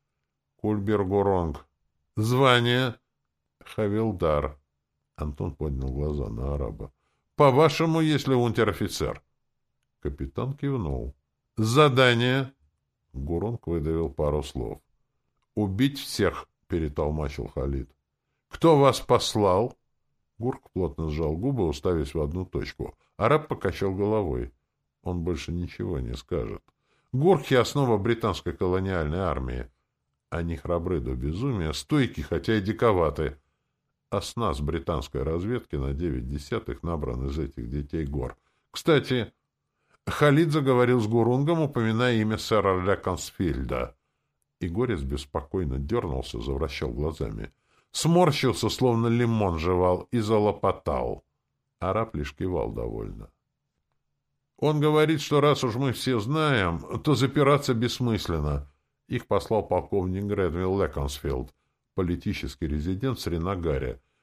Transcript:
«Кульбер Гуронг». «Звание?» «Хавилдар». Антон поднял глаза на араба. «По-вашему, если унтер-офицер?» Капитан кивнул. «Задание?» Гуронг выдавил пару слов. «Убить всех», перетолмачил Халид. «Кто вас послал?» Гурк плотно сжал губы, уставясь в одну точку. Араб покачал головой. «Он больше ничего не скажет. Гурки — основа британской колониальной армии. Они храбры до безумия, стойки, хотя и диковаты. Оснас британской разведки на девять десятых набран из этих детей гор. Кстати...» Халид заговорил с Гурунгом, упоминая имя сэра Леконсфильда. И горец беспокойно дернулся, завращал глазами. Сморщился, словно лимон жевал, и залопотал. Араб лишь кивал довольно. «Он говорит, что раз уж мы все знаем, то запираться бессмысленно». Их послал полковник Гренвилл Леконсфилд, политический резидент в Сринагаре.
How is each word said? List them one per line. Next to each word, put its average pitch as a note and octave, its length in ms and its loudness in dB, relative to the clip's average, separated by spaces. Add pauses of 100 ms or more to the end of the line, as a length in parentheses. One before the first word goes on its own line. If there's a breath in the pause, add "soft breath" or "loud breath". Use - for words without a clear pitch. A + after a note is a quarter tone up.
(560)
«Кульбер G#2 460 0
Гуронг». F#2 640 2 (480)
«Звание?» B2 800 2 (720)
«Хавилдар». F2+ 920 0 (600)
Антон D2+ 400 -6
поднял C2 340 -4
глаза C#2+ 400 -4
на C2 240 -6
араба. A#1 380 -8 (420)
«По-вашему, D#3 680 4
если C#3+ 340 2
унтер-офицер?» G#2+ 840 0 (800)
Капитан A2+ 540 -6
кивнул. D#2 600 -4 (400)
«Задание?» B2+ 960 4 (600)
Гуронг E2+ 540 -4
выдавил D#2+ 440 -2
пару D2 320 0
слов. A#1 360 -8 (760)
«Убить G#2+ 440 0
всех», - 480 -2 (220)
перетолмачил D2+ 800 -2
Халид. C2+ 420 -4 (580)
«Кто D#3+ 300 6
вас C3+ 220 6
послал?» G#2+ 760 2 (600)
Гурк A#2+ 340 -6
плотно D#2+ 360 -2
сжал D#2 280 -2
губы, A#2 300 0
уставясь D#2 480 -2
в D#2+ 60 -2
одну D#2+ 240 -2
точку. - 500 -8 (220)
Араб C#3+ 320 2
покачал F#2+ 460 -2
головой. F#2 580 -2 (500)
«Он F2+ 180 -4
больше E2 320 -4
ничего F2 460 -6
не A#1+ 160 -6
скажет. B1 480 -6 (500)
Гурки — D3 420 2
основа B2 420 2
британской G#2 560 -2
колониальной F#2 680 0
армии. B1+ 500 -4 (580)
Они E2+ 280 -4
храбры E2+ 440 -2
до B1+ 140 -4
безумия, E2 580 -4
стойки, - 480 -2
хотя F2 360 0
и G#2+ 40 2
диковаты. F2 800 0 (720)
Оснас G2 500 -4
британской D2+ 640 -4
разведки F2 540 -4
на C#2 180 -2
девять C#2 340 -4
десятых - 540 -8
набран C2+ 460 -4
из C#2+ 100 -4
этих B1+ 320 -8
детей D2 340 -4
гор. C2+ 320 -6 (340)
Кстати...» C3 600 0 (760)
Халид D3 440 4
заговорил B2+ 500 4
с G#2+ 60 0
Гурунгом, B2 540 2
упоминая A#2+ 560 2
имя A2 200 2
сэра F#2+ 460 2
Леконсфильда. D2 1120 -2 (640)
И F#2+ 80 -4
горец G2+ 340 -2
беспокойно C#2+ 760 -4
дернулся, C#2 600 -4
завращал C#2 500 -4
глазами. A#1 640 -6 (400)
Сморщился, D3+ 760 2
словно A#2 400 2
лимон A2+ 500 2
жевал, F2+ 520 2
и A#2+ 80 0
залопотал. G2+ 1080 0 (540)
Араб G#2 360 -2
лишь D2 200 -6
кивал D#2+ 380 -4
довольно. G#1+ 580 -8 (1300)
«Он D3+ 220 2
говорит, D3+ 400 4
что D3+ 200 2
раз C#3 240 4
уж A2+ 120 0
мы C#3+ 160 0
все B2+ 280 0
знаем, G#2+ 800 0
то D3+ 120 2
запираться C3+ 600 4
бессмысленно». F2+ 960 -2 (380)
Их A#2+ 180 -6
послал G#2 400 0
полковник F#2 580 -2
Гренвилл F#2 560 0
Леконсфилд, C#2 720 -4 (400)
политический F2 720 -4
резидент F#2+ 520 -2
в - 40 -12
Сринагаре. E2+ 800 -4 (220)